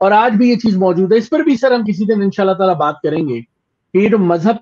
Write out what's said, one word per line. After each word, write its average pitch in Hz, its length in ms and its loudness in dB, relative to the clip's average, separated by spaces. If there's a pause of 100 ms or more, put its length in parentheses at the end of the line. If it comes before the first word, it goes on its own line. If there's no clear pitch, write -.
और 196 120 2
आज 226 200 2
भी 240 160 2
ये 240 60 2
चीज 220 200 -2
मौजूद 185 360 0
है। 220 60 4
इस 220 100 -4
पर 311 140 0
भी 294 160 0
सर 254 160 0
हम 240 100 0
किसी 202 220 -4
दिन 202 180 0
इंशाल्लाह 190 320 -2
ताला 190 180 0
बात 151 300 -4
करेंगे 147 380 -4
कि - 580 -8
ये 208 100 2
जो 220 80 2
मजहब 180 440 0